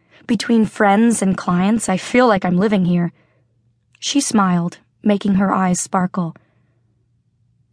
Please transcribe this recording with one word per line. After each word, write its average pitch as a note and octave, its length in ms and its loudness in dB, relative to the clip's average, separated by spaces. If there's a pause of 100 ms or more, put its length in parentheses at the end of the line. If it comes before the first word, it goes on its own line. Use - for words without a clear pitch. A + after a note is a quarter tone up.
(260)
Between A3+ 380 0
friends G#3+ 580 2
and F#3+ 140 0
clients, G3 520 -2
I F#3+ 80 0
feel B3 300 0
like G3 180 2
I'm F3+ 120 0
living G3 280 0
here." F3 280 0 (840)
She - 220 -2
smiled, F3+ 580 0 (240)
making G3+ 320 0
her F#3+ 180 2
eyes F#3 280 0
sparkle. F#3 560 -4 (1400)